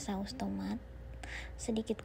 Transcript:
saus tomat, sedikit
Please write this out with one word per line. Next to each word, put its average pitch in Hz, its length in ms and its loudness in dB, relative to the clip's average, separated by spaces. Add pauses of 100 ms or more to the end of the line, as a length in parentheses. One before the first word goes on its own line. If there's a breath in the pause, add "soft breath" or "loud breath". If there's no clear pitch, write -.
saus 196 400 0
tomat, 196 400 2 (800 loud breath)
sedikit 220 440 4